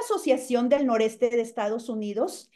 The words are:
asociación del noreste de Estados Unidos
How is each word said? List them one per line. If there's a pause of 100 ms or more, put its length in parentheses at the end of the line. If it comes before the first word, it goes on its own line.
asociación
del
noreste
de
Estados
Unidos